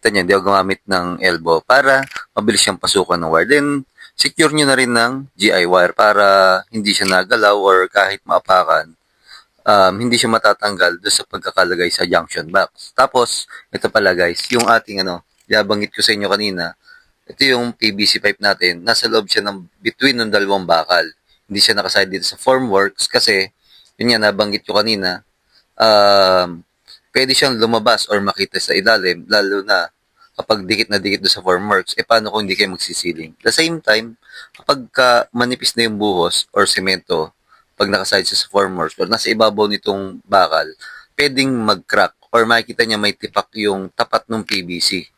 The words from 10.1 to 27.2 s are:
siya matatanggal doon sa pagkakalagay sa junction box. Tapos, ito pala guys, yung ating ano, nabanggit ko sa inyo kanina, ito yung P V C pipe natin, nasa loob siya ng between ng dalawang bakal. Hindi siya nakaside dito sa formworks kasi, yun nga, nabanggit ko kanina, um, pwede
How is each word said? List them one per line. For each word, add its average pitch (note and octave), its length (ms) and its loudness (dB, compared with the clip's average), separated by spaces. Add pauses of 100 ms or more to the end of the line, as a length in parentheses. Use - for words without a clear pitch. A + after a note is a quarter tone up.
siya A2+ 160 0
matatanggal G2 640 0
doon G2 160 -2
sa - 80 0
pagkakalagay F2+ 720 -2
sa - 160 -4
junction E2 400 -4
box. - 480 -4
Tapos, B2+ 480 0 (240)
ito - 240 -6
pala F#2+ 240 2
guys, F2 320 0
yung A#2 160 2
ating A2 400 0
ano, F2 160 -8 (240)
nabanggit G#2 480 -2
ko - 80 -6
sa G#2+ 160 2
inyo G2+ 80 -4
kanina, F#2+ 480 -4 (560)
ito - 160 0
yung A#2+ 320 2
P G#2+ 160 -2
V G2 60 -8 (100)
C - 80 0
pipe - 240 -8
natin, F2+ 400 -2
nasa A2+ 240 -2
loob A2+ 240 0
siya G2+ 160 -2
ng G2 320 -10
between B2 400 -2
ng A2 160 -4
dalawang G2 320 0
bakal. E2 400 0 (400)
Hindi G2+ 160 -4
siya G#2 160 2
nakaside F#2+ 320 -2
dito F#2 160 -8
sa - 160 -8
formworks G#2+ 640 0
kasi, G2 480 0 (480)
yun A#2 160 0
nga, G#2 160 2
nabanggit G#2 320 -4
ko G#2 160 0
kanina, F#2+ 400 -2 (560)
um, F#2+ 880 4 (480)
pwede C3 240 0